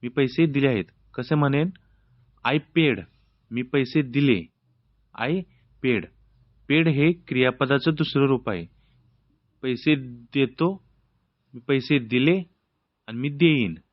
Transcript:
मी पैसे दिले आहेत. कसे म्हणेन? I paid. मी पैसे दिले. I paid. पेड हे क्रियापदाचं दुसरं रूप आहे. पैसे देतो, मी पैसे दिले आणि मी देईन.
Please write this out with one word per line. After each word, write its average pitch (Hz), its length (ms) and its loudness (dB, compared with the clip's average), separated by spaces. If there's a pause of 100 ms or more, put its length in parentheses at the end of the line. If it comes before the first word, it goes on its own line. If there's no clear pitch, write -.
मी 123 60 -8
पैसे 139 360 0
दिले 139 220 2
आहेत. 113 180 0 (280)
कसे 131 220 -4
म्हणेन? 147 340 2 (760)
I 131 120 2 (200)
paid. 135 240 2 (500)
मी 117 100 -6
पैसे 131 400 -2
दिले. 131 400 0 (760)
I 147 260 -4 (420)
paid. 120 220 0 (640)
पेड 160 200 2
हे 151 240 2
क्रियापदाचं 135 840 0
दुसरं 151 340 0
रूप 127 220 -2
आहे. 87 160 -6 (960)
पैसे 131 340 0 (380)
देतो, 151 500 -2 (680)
मी 127 60 -18
पैसे 139 400 0
दिले 127 400 0 (680)
आणि 113 100 -10
मी 135 120 -4
देईन. 143 440 2 (200)